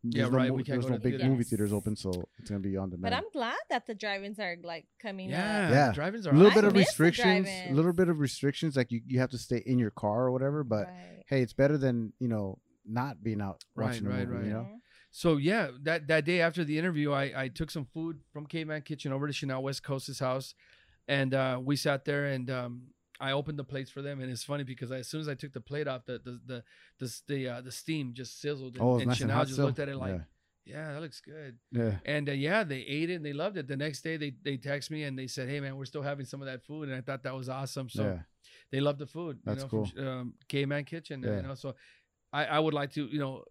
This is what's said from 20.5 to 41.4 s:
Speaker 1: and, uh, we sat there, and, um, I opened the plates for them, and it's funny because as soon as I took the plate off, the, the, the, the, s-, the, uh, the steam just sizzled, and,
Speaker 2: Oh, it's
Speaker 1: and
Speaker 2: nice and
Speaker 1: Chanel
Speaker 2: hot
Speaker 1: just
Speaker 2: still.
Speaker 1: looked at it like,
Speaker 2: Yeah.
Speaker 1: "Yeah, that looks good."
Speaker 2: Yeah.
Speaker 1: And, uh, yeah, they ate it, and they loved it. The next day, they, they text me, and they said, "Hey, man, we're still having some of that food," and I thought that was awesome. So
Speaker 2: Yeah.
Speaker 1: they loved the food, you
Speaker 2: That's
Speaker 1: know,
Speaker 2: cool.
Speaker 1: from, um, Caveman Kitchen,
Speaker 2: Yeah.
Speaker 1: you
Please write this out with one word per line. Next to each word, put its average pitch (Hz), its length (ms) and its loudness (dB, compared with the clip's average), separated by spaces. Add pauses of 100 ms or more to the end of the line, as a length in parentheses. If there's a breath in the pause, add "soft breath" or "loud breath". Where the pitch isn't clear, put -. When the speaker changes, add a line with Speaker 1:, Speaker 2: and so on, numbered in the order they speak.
Speaker 1:
and, 135 240 2
uh, 131 280 2
we 139 140 2
sat - 300 0
there, 143 220 0
and, 131 240 -2
um, 123 320 -6 (380)
I 135 100 -2
opened 143 280 -2
the 135 60 -6
plates 135 240 -8
for 139 140 -10
them, 139 180 -6
and 127 100 -4
it's 120 120 -6
funny 143 200 -4
because 127 300 -8
as 127 160 -8
soon 156 120 -6
as 151 60 -6
I 143 60 -4
took 135 180 -10
the 127 80 -10
plate 143 300 -6
off, 127 160 -6
the, 123 140 -8
the, 123 260 -12
the, 123 180 -10 (360 soft breath)
the, 131 60 -4
s-, - 220 -10
the, 135 220 -2
uh, 120 120 -6
the 127 100 -14
steam 143 420 -4
just 123 260 -12
sizzled, 131 360 -6
and, 127 80 -2
Speaker 2:
Oh, 123 120 6
it's 120 60 4
Speaker 1:
and 127 80 2
Speaker 2:
nice 123 120 4
and 110 80 2
Speaker 1:
Chanel 110 80 2
Speaker 2:
hot 151 100 6
Speaker 1:
just 135 80 -6
Speaker 2:
still. 143 100 6
Speaker 1:
looked 139 140 2
at 139 100 -2
it 139 80 -6
like, 95 240 -2 (440)
Speaker 2:
Yeah. 117 80 -18 (120)
Speaker 1:
"Yeah, 147 80 -10
that 151 80 -8
looks 160 180 -12
good." 143 380 -16 (140)
Speaker 2:
Yeah. 113 340 0
Speaker 1:
And, 143 240 -2
uh, 139 40 -2
yeah, 160 300 2
they 139 180 -4
ate 156 280 -2
it, 180 60 -2
and 156 100 -8
they 143 80 -4
loved 185 240 -4
it. 135 100 -6
The 139 80 -4
next 143 280 -4
day, 160 140 -4
they, 143 260 -6
they 139 120 -2
text 143 360 -6
me, 156 120 -4
and 135 160 -4
they 131 80 -8
said, 127 220 -6
"Hey, 143 100 -4
man, 135 160 -6
we're 135 100 -8
still 143 180 -8
having 139 240 -4
some 139 140 -10
of 135 40 -10
that 131 180 -10
food," 151 240 -8
and 131 80 -4
I 131 60 -6
thought 131 220 -8
that 131 120 -4
was 131 140 -6
awesome. 131 400 -6
So 107 140 -2
Speaker 2:
Yeah. 92 160 -2 (520 soft breath)
Speaker 1:
they 135 80 0
loved 143 200 2
the 143 80 -10
food, 160 300 -8
you - 80 -18
Speaker 2:
That's 107 180 -2
Speaker 1:
know, 135 60 -8
Speaker 2:
cool. 110 180 2
Speaker 1:
from, 135 200 -6
um, 127 260 -6 (140)
Caveman 143 380 0
Kitchen, 151 380 -10
Speaker 2:
Yeah. 107 140 0
Speaker 1:
you 92 40 -2